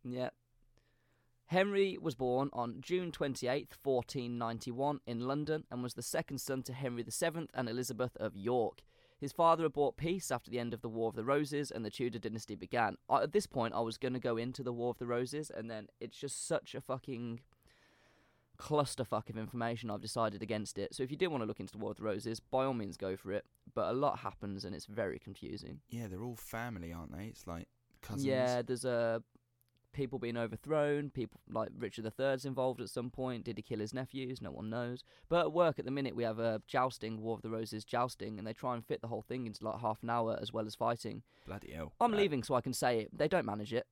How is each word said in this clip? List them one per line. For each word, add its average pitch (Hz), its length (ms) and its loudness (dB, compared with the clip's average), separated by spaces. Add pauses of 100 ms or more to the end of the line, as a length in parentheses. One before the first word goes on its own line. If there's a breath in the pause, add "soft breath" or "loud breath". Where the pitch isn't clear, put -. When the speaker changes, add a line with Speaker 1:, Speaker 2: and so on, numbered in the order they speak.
Speaker 1:
Yeah. 127 240 -2 (1160)
Henry 196 520 4
was 156 160 -2
born 131 380 2
on 120 300 -4
June 180 300 0
twenty-eighth, 135 720 -2
fourteen 120 540 0
ninety-one, 120 720 -2
in 117 140 -2
London, 147 500 0
and 123 120 -4
was 123 120 -4
the 120 80 -8
second 160 400 -2
son 131 220 -2
to 127 100 -6
Henry 123 280 -2
the 113 80 -6
Seventh 165 440 0
and 131 120 0
Elizabeth 123 520 -2
of 92 180 -2
York. 110 460 2 (360 soft breath)
His 143 140 -4
father 165 300 8
had 160 100 4
brought 143 240 4
peace 170 340 0
after 120 200 -2
the 120 80 -2
end 120 160 -2
of 113 80 -8
the 117 80 -4
War 113 180 2
of - 80 -2
the 110 80 -2
Roses, 143 460 2
and 113 120 -4
the 107 80 -2
Tudor 120 280 0
dynasty 107 380 -4
began. 107 420 2 (100)
I, 131 140 6
at 151 100 0
this 208 140 4
point, 113 260 0
I 113 80 0
was 113 160 0
gonna 127 240 0
go 117 160 2
into 127 260 -2
the 123 120 -2
War 120 160 2
of 117 80 -4
the 123 80 -4
Roses, 127 440 0
and 113 200 -6
then 107 160 -8 (120)
it's 113 200 -8
just - 280 -6
such - 280 0
a 131 80 -6
fucking 120 580 -4 (1160 soft breath)
clusterfuck 127 720 0
of 110 80 -6
information, 117 520 -4
I've 104 120 -4
decided 107 400 0
against 107 340 -4
it. 101 180 -4
So - 80 -2
if 127 80 -2
you 147 60 -4
do 185 140 2
wanna 123 160 0
look 107 140 -4
into 95 120 -8
the 107 60 -14
War 107 140 -4
of - 40 -8
the - 60 -10
Roses, 110 380 -2
by 131 260 2
all 135 80 2
means 101 240 -4
go 95 180 0
for 95 160 -4
it. 101 140 0 (280)
But 90 160 2
a - 60 2
lot 139 220 2
happens, 101 480 -6
and 90 80 -6
it's 73 100 -10
very 104 340 -2
confusing. - 680 -10
Speaker 2:
Yeah, 117 200 -6
they're 92 140 -8
all 120 140 -6
family, 110 560 -6
aren't 82 240 -10
they? 98 80 -8
It's - 220 -12
like 85 220 -8 (340)
cousins. 139 240 -2
Speaker 1:
Yeah, 127 340 4
there's, 120 240 -2
uh, 117 360 2 (760)
people 135 240 -2
being 117 180 -2
overthrown, 143 720 2
people - 400 -4
like 110 300 0
Richard 110 260 -4
the 110 60 0
Third's 135 340 2
involved 127 380 2
at 98 80 -6
some 123 200 -2
point. 127 340 -4
Did 113 120 -4
he 110 60 -8
kill 110 160 -2
his 107 160 0
nephews? 131 480 -4
No 87 80 -6
one 98 180 -6
knows. 120 360 -2 (260 soft breath)
But 165 160 6
at 151 80 0
work 170 240 6
at - 80 -4
the 131 40 -4
minute, 135 240 0
we 117 100 2
have 110 140 0
a 113 280 2
jousting, 117 560 0
War 113 140 0
of - 60 -10
the 113 60 -6
Roses 110 380 -4
jousting, 117 520 0
and 110 80 -6
they 110 60 -4
try 123 220 -4
and 117 100 -6
fit 127 160 -2
the 117 80 -8
whole 110 140 -4
thing 123 240 -4
into, 107 180 -8
like, 110 160 -2
half 107 220 0
an 117 80 -2
hour 113 280 2
as - 140 -6
well 110 140 0
as 107 80 -8
fighting. 113 480 0 (240 soft breath)
Speaker 2:
Bloody - 260 -10
hell. 80 260 -6
Speaker 1:
I'm 233 140 6
Speaker 2:
Right. 208 80 4
Speaker 1:
leaving 147 220 4
so 135 140 0
I 120 40 6
can 127 140 -2
say 123 260 4
it. - 160 -6
They 147 100 4
don't 160 200 4
manage 104 260 -2
it. 117 200 0